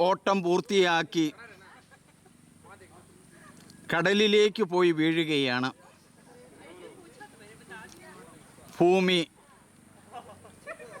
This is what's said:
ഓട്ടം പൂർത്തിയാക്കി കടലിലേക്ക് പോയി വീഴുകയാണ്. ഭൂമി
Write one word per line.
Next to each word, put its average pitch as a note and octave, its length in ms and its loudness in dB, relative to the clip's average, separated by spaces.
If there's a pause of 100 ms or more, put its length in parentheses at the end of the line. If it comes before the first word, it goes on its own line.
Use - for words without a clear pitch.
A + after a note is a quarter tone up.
ഓട്ടം G3 380 0
പൂർത്തിയാക്കി F3 800 0 (2750)
കടലിലേക്ക് G#3 800 2
പോയി F3+ 300 2
വീഴുകയാണ്. D3 680 -2 (3000)
ഭൂമി F3+ 440 2 (1800)